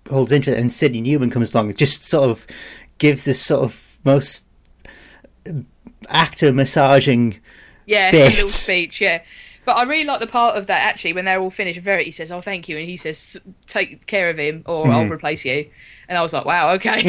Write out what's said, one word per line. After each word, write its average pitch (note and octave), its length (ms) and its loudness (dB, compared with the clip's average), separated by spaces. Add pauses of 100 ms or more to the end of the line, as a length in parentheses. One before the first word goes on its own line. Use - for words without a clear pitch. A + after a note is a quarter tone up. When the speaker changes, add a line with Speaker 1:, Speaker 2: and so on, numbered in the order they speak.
(100)
Speaker 1:
hold C3+ 200 0
his C#3+ 60 4
interest, C3+ 220 0
and A#2+ 140 0
Sidney B2 280 0
Newman B2+ 300 0
comes A#2 240 -2
along A2 140 0
and G2+ 100 -6
just - 240 2
sort C#3 260 2
of A2+ 160 -4 (540)
gives C#3+ 240 2
this C3 180 0
sort C3+ 220 2
of - 420 -6
most C#3 420 2 (1600)
actor D3+ 440 2
massaging C3+ 840 4 (480)
Speaker 2:
Yeah, G3+ 240 2
Speaker 1:
bit. C#3+ 220 8
Speaker 2:
a - 20 2
little G3+ 140 2
speech, F3+ 520 0
yeah. E3+ 220 0 (420)
But A#3+ 120 0
I A#3+ 80 2
really D4+ 200 -2
like C#4+ 140 -4
the A3+ 80 -8
part A#3+ 300 0
of G3 100 -6
that, F#3 180 0
actually, F#3+ 280 -4
when F#3 120 -6
they're F#3+ 140 0
all F#3 120 -4
finished, F3+ 300 -8
Verity F3 300 -2
says, E3 220 -12
"Oh, F3+ 80 -12
thank F#3 280 -12
you," D#3+ 100 -10
and E3 100 -10
he F3+ 80 -12
says, - 400 -10
"S-, - 160 -20 (140)
take - 400 -8
care F#3 220 -2
of D#3+ 100 -4
him D#3 280 -6
or D#3 220 -2
I'll A#2 140 4
Speaker 1:
Mm-hmm. - 100 -2
Speaker 2:
replace D#3 320 -6
you." C#3+ 260 -6 (380)
And F3+ 100 -4
I E3+ 40 2
was E3 100 -4
like, C#3+ 120 -4
"Wow, E3 300 2
okay, G#3+ 340 -2